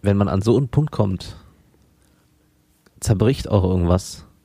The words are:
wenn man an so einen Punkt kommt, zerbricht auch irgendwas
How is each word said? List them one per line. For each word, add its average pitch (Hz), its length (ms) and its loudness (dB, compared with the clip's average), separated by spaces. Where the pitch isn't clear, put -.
wenn 101 140 2
man 101 100 2
an 95 160 -2
so 110 120 2
einen 135 140 0
Punkt 147 220 -2
kommt, 98 440 -4
zerbricht 110 500 0
auch 98 140 2
irgendwas 90 640 0